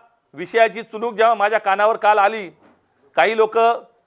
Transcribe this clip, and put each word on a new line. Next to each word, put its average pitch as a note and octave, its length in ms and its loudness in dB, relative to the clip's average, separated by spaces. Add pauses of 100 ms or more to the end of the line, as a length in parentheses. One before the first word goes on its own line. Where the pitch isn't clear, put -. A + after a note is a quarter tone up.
(340)
विषयाची G#3 480 -2
चुणूक A3 320 -8
जेव्हा A3 200 2
माझ्या G#3+ 260 0
कानावर G#3 380 0
काल G#3+ 200 2
आली, G3+ 320 0 (640)
काही G#3 220 0
लोक A3 200 0 (500)